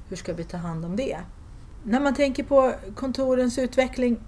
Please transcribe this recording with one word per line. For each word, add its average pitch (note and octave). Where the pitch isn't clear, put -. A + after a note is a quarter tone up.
Hur F#3
ska -
vi E3
ta E3+
hand E3
om F3
det? B3
När A#3
man C#4
tänker C#4
på C4
kontorens B3+
utveckling B3+